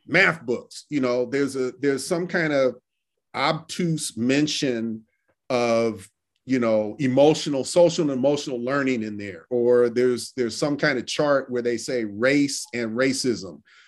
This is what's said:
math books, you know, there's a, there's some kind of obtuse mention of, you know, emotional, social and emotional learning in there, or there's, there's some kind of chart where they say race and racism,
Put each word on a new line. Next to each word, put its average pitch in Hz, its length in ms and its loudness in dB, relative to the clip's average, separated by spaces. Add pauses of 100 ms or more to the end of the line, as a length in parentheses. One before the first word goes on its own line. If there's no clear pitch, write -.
math 175 380 2
books, - 440 -6
you 143 120 0
know, 123 240 0
there's 135 300 -2
a, 127 240 -4
there's 139 260 0
some 180 220 -2
kind 165 260 0
of 131 220 2 (580)
obtuse 156 840 -2
mention 120 880 -2 (460)
of, 117 600 0 (380)
you 131 120 0
know, 110 400 0
emotional, 139 640 4
social 170 400 4
and 143 80 0
emotional 135 520 -2
learning 131 380 0
in 107 160 -8
there, 92 320 -12
or 120 400 4
there's, 123 480 0
there's 117 180 -2
some 147 220 -2
kind 143 220 0
of - 80 -8
chart 143 420 0
where 123 140 -2
they 120 120 0
say 113 300 -4
race 135 680 0
and 117 180 -4
racism, 120 720 -2 (260)